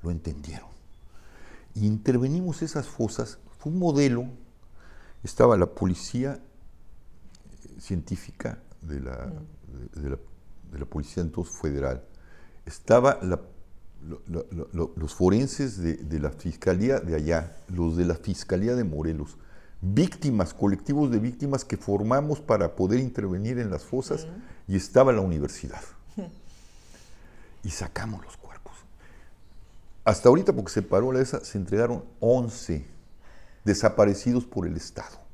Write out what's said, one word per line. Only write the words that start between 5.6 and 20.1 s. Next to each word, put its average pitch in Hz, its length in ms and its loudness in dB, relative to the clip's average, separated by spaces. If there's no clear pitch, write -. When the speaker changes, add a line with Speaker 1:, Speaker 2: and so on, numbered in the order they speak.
Speaker 1:
policía, 120 720 -2
eh, - 1400 -20
científica - 800 -6
de 73 200 -6
la, 64 260 -8
Speaker 2:
Mm. - 720 -12
Speaker 1:
de, 76 60 -8
de 69 80 -4
la, 67 80 -6
de - 60 -10
la - 80 -6
policía 85 360 -4
entonces 85 340 -4
federal. 69 480 -4
Estaba - 560 6
la, 92 200 0
lo, 78 260 -12
lo, 82 260 -6
lo, 82 200 -8
lo, 82 220 -2
los 76 200 -6
forenses 113 640 4
de, 82 160 0
de 76 260 -4
la 73 100 0
fiscalía 95 720 2
de 82 160 -2
allá, 80 400 0
los 85 280 0
de 87 80 4
la 85 100 2
fiscalía 95 640 -2
de 123 80 0
Morelos, 78 520 -4
víctimas, 110 720 2